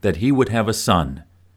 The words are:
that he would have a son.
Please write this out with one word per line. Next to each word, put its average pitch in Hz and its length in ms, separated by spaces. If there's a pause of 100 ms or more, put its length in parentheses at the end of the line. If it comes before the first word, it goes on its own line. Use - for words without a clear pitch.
that 92 140
he 117 140
would 131 200
have 110 180
a 110 60
son. 76 500 (320)